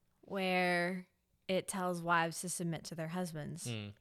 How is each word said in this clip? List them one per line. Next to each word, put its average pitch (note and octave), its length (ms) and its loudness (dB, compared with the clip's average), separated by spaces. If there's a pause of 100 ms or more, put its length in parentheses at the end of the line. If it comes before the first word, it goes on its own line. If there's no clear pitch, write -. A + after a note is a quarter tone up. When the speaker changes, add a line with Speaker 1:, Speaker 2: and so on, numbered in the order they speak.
(220)
Speaker 1:
where F#3 840 2 (420)
it F#3 180 2
tells F3+ 360 -2
wives E3 400 4
to F3+ 60 -6
submit E3+ 360 -2
to - 100 -10
their E3 140 -4
husbands. D#3+ 580 -6
Speaker 2:
Mm. G#2+ 340 -4